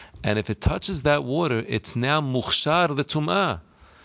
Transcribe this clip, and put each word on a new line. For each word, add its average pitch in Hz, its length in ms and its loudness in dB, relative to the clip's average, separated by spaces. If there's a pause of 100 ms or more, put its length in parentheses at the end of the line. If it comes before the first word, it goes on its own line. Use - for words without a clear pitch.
(240)
And 107 140 2
if 107 140 -2
it - 100 -6
touches 170 420 0
that 147 200 2
water, 127 440 0
it's - 280 -4
now 139 260 2
mukhshar 151 680 0
l'tum'ah. 151 720 -2 (440)